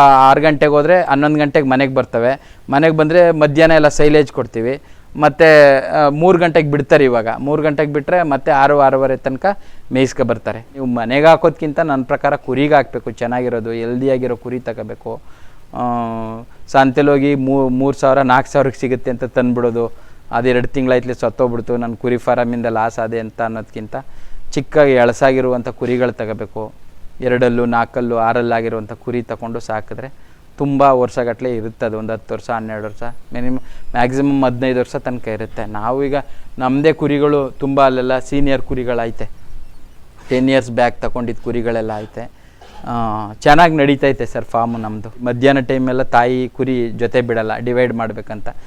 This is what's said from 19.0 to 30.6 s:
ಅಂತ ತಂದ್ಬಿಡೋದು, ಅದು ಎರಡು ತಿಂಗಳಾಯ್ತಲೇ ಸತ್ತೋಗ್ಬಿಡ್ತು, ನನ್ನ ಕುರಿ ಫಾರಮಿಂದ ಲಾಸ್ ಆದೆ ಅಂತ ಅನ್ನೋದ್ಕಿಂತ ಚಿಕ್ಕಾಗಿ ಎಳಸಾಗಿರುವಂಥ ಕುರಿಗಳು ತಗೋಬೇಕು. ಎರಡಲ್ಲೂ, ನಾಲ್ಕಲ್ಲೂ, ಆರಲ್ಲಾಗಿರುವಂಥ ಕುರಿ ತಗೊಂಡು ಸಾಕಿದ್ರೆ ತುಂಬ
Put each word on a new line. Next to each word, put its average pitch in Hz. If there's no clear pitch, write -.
ಅಂತ 127
ತಂದ್ಬಿಡೋದು, 120
ಅದು 120
ಎರಡು 123
ತಿಂಗಳಾಯ್ತಲೇ 127
ಸತ್ತೋಗ್ಬಿಡ್ತು, 120
ನನ್ನ 117
ಕುರಿ 123
ಫಾರಮಿಂದ 120
ಲಾಸ್ 113
ಆದೆ 113
ಅಂತ 110
ಅನ್ನೋದ್ಕಿಂತ 110
ಚಿಕ್ಕಾಗಿ 143
ಎಳಸಾಗಿರುವಂಥ 127
ಕುರಿಗಳು 123
ತಗೋಬೇಕು. 110
ಎರಡಲ್ಲೂ, 123
ನಾಲ್ಕಲ್ಲೂ, 117
ಆರಲ್ಲಾಗಿರುವಂಥ 113
ಕುರಿ 120
ತಗೊಂಡು 117
ಸಾಕಿದ್ರೆ -
ತುಂಬ 139